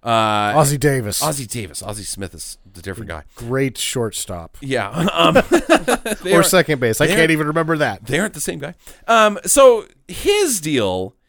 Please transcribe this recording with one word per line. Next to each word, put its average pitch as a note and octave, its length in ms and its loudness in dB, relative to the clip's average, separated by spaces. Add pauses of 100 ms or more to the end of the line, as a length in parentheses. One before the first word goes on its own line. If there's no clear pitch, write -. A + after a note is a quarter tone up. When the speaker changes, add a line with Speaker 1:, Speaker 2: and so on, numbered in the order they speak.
Speaker 1:
Uh, G#2+ 520 2
Speaker 2:
Ozzie D3 220 2
Davis. B2+ 440 0
Speaker 1:
Ozzie C#3 240 -4
Davis. G2 340 -10
Ozzie G2+ 220 -10
Smith F#2 320 -10
is - 240 -16 (140)
the E2+ 100 -20
different F#2+ 260 -10
guy. D#2+ 140 -10 (140)
Speaker 2:
Great B2+ 420 -4
shortstop. G2+ 840 -6
Speaker 1:
Yeah. C3 520 -4
<laughs> - 20 -8
Um, E3 200 2 (920)
they F#3 100 0
Speaker 2:
Or - 60 6
Speaker 1:
are, - 20 4
Speaker 2:
second D#3 380 2
base. A#2 200 0
I D#3+ 60 2
Speaker 1:
they E3+ 80 2
Speaker 2:
can't D#3+ 160 4
Speaker 1:
are, - 20 4
Speaker 2:
even D#3 140 0
remember D#3+ 320 -2
that. A2 280 -4
Speaker 1:
they C3 120 -2
aren't G#3 160 -4
the D#3 60 -12
same E3+ 180 -6
guy. D3 160 -12 (320)
Um, G#3+ 400 4
so B3 400 6 (220)
his F#4 520 0
deal G#2 540 -2 (140)